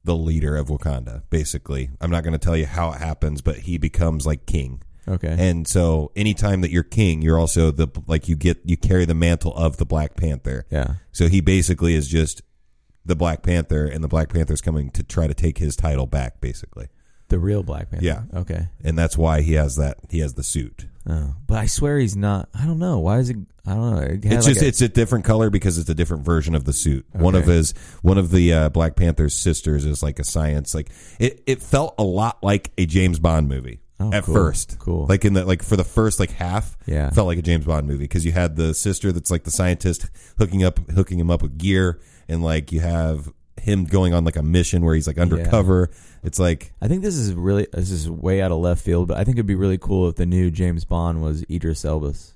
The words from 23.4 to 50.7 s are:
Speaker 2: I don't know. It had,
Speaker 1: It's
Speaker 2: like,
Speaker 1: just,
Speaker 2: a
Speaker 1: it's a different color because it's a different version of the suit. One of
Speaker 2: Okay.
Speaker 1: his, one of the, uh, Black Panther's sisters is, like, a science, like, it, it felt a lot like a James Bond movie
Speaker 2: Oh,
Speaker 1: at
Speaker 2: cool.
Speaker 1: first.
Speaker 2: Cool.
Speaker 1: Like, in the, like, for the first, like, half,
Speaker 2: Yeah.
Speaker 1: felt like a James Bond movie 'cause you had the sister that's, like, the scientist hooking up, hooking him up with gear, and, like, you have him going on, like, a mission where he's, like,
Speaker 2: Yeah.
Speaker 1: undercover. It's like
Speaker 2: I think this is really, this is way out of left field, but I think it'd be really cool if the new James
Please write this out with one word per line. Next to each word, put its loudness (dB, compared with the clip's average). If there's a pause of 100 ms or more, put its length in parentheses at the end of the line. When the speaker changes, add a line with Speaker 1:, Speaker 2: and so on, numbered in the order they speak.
Speaker 2:
I -2
don't 0
know. 0
It -4
had, 4
Speaker 1:
It's 4
Speaker 2:
like, 6
Speaker 1:
just, 2
Speaker 2:
a 4
Speaker 1:
it's 0
a 4
different 0
color 4
because 0
it's -4
a 0
different -2
version 2
of 0
the 0
suit. -2
One 4
of 4
Speaker 2:
Okay. 6
Speaker 1:
his, 4 (300)
one 6
of 0
the, 6
uh, 4
Black 0
Panther's 2
sisters -2
is, -2
like, -4
a -6
science, -2
like, -8 (280)
it, -2
it -2
felt 0
a 0
lot 0
like 0
a 2
James 2
Bond 2
movie -8 (200)
Speaker 2:
Oh, -2
Speaker 1:
at 0
Speaker 2:
cool. -2
Speaker 1:
first. 0
Speaker 2:
Cool. -4
Speaker 1:
Like, 2
in 4
the, 2
like, 0
for 0
the 2
first, 0
like, 0
half, -4
Speaker 2:
Yeah. -2
Speaker 1:
felt 4
like 0
a -6
James 2
Bond 0
movie -4
'cause -2
you 0
had 0
the 0
sister -2
that's, -4
like, -2
the -6
scientist 0 (300)
hooking 2
up, 2 (120)
hooking 2
him 0
up 2
with -4
gear, 2 (280)
and, -2
like, -2
you 0
have -2 (280)
him 0
going 2
on, 2
like, 0
a -2
mission 2
where 4
he's, 0
like, -4
Speaker 2:
Yeah. 2
Speaker 1:
undercover. 2 (340)
It's -6
like 0
Speaker 2:
I -2
think 0
this -2
is -2
really, 0
this -2
is -4
way 0
out 0
of 0
left 0
field, 0
but -4
I -2
think 0
it'd 0
be 0
really 0
cool 0
if -4
the 0
new 2
James -2